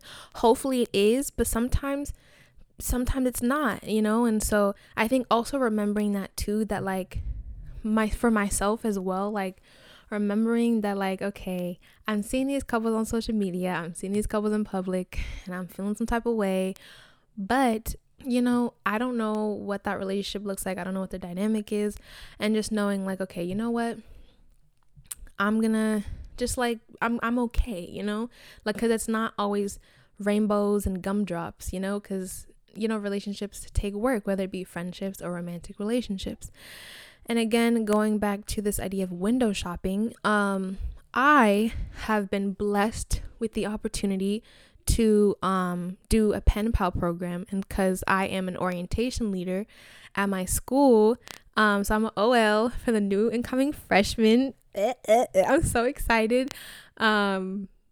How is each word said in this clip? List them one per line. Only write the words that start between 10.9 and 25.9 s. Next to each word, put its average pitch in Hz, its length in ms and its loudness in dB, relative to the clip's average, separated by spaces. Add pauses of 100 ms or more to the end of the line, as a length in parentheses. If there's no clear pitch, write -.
like, 190 240 -2
okay, 180 560 -6 (300)
I'm 208 140 0
seeing 262 260 -2
these 277 160 -2
couples 226 300 -2
on 220 120 0
social 226 280 -2
media, 180 380 0
I'm 170 220 -4
seeing 190 180 -8
these 208 140 0
couples 214 260 0
in 214 120 0
public, 185 560 -4 (240)
and 180 100 -10
I'm 180 140 -8
feeling 202 260 -6
some 226 140 -4
type 233 180 0
of 233 80 0
way, 190 400 0 (640)
but, 226 560 2 (300)
you 247 180 2
know, 240 320 2 (100)
I 208 140 0
don't 247 180 -2
know 220 160 -2
what 208 520 -4
that 196 140 -4
relationship 196 460 -4
looks 196 220 -6
like, 190 120 -4
I 180 60 -6
don't 190 100 -6
know 190 60 -4
what 190 100 -8
the 185 100 -10
dynamic 208 520 -4
is, 208 240 -2 (440)
and 214 160 0
just 214 160 -2
knowing, 202 340 0
like, 190 140 -4
okay, 185 240 -6
you 185 100 -4
know 226 160 -4
what, 233 280 -4 (1400)
I'm 214 220 2
gonna 220 420 2 (340)